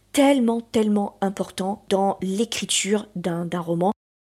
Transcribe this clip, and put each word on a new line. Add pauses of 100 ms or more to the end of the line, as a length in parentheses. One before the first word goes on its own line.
(120)
tellement,
tellement
important
dans
l'écriture (100)
d'un,
d'un
roman, (300)